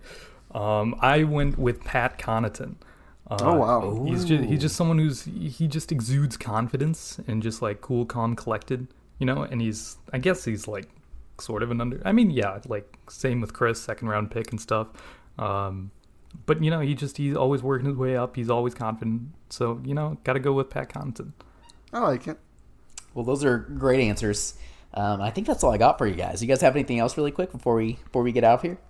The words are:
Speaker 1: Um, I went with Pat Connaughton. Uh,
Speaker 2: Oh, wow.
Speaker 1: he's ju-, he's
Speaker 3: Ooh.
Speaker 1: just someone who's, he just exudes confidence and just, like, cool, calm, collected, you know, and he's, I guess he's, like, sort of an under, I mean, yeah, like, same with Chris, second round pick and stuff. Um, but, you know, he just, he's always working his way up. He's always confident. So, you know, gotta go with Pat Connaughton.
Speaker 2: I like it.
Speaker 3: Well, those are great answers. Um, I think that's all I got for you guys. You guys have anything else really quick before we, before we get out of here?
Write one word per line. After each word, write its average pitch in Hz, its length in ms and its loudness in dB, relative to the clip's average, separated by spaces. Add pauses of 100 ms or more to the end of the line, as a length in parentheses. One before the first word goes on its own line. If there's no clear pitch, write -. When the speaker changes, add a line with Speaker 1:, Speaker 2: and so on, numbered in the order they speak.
(560)
Speaker 1:
Um, 107 460 0
I 143 240 6
went 143 340 2
with 123 240 0
Pat 127 340 0
Connaughton. - 580 -2 (540)
Uh, 104 100 -4
Speaker 2:
Oh, 165 180 4
wow. 113 480 2
Speaker 1:
he's 175 200 0
ju-, 156 160 4
he's 123 160 2
Speaker 3:
Ooh. 135 40 -2
Speaker 1:
just 151 140 0
someone 165 240 2
who's, 151 240 2
he 160 440 -4
just 151 260 -2
exudes 135 420 0
confidence 131 920 -2
and 110 160 -2
just, 110 200 -4
like, 104 180 -2
cool, 120 260 -2
calm, 117 300 -2
collected, 120 520 -4 (300)
you 135 80 -2
know, 135 180 0
and 120 180 -4
he's, - 340 -4 (160)
I 135 60 -4
guess 180 260 0
he's, 107 240 -4
like, 101 220 -8 (500)
sort 110 240 -4
of 120 80 -2
an 117 80 -2
under, 123 240 -4
I 190 80 0
mean, 220 200 6
yeah, 101 360 -2
like, 107 300 -8 (120)
same 123 300 -2
with 110 140 -4
Chris, 117 280 0
second 113 280 -6
round 107 200 -2
pick 113 220 -6
and 107 80 -6
stuff. 110 280 -2 (520)
Um, 98 520 -4 (540)
but, 156 180 2
you 156 60 4
know, 160 120 0
he 143 140 0
just, 139 220 -6
he's 143 180 0
always 135 280 2
working 135 240 0
his 143 80 0
way 127 220 0
up. 123 180 -2
He's 117 140 -2
always 120 240 2
confident. 113 560 -4 (200)
So, 120 360 -2
you 139 80 -4
know, 151 300 -2
gotta 131 160 0
go 139 140 2
with 135 160 0
Pat 131 220 -6
Connaughton. 139 400 -8 (600)
Speaker 2:
I 233 80 -6
like 151 280 0
it. 156 100 -8 (760)
Speaker 3:
Well, 123 100 -4
those 135 220 0
are 123 140 4
great 131 420 2
answers. 107 540 0 (380)
Um, 101 280 0
I 104 100 0
think 202 160 -4
that's - 160 0
all 135 80 6
I 107 60 4
got 135 200 6
for 131 100 0
you 95 80 0
guys. 90 260 -4
You 117 60 -4
guys 131 140 4
have 135 140 6
anything 127 240 0
else 117 180 0
really 147 140 0
quick 185 200 -4
before 123 240 0
we, 113 180 0 (100)
before 123 200 0
we 120 80 2
get 117 120 4
out 113 120 10
of 127 80 2
here? 180 140 -4 (120)